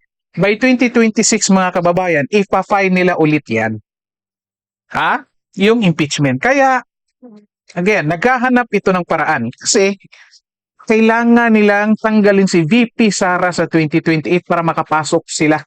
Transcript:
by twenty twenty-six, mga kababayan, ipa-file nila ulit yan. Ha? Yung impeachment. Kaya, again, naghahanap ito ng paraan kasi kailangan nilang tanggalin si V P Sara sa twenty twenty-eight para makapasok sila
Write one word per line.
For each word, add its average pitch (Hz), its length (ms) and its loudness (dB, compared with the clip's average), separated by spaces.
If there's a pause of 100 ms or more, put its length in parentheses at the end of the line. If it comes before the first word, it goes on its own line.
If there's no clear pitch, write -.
(360)
by 202 240 0
twenty 247 320 0
twenty-six, 226 560 0
mga 185 320 0
kababayan, 175 480 0
ipa-file 196 640 0
nila 180 240 0
ulit 151 320 0
yan. 110 320 -4 (1120)
Ha? 214 320 -2 (320)
Yung 220 240 2
impeachment. 147 600 -2
Kaya, 262 440 0 (880)
again, 180 400 -2
naghahanap 240 600 0
ito 196 200 0
ng 180 160 -2
paraan 151 480 -2
kasi 196 400 0 (880)
kailangan 233 680 2
nilang 208 440 2
tanggalin 202 520 2
si 170 200 0
V 233 240 2
P 226 160 2
Sara 180 400 -2
sa 170 160 -4
twenty 160 400 -2
twenty-eight 165 400 -2
para 170 160 -2
makapasok 160 640 -2
sila 151 420 -2